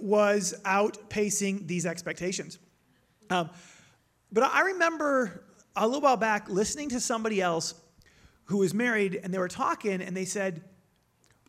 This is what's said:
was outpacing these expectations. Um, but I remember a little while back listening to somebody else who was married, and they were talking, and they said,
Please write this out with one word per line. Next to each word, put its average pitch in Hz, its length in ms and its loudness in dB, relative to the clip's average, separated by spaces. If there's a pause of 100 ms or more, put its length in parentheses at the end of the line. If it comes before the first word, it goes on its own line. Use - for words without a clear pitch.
was 208 540 2 (100)
outpacing 202 1040 0
these 170 180 -4
expectations. 175 720 -6 (720)
Um, 180 200 0 (800)
but 220 140 4
I 277 160 4 (120)
remember 302 720 0 (340)
a 202 80 2
little 262 140 0
while 269 160 6
back 208 320 0
listening 220 420 -2
to 247 100 -2
somebody 220 400 -2
else 170 340 0 (680)
who 196 140 0
was 185 160 2
married, 214 480 0
and 185 100 -6
they 190 60 -2
were 180 100 0
talking, 233 540 -2
and 185 140 -8
they 185 80 -4
said, 185 400 -4 (840)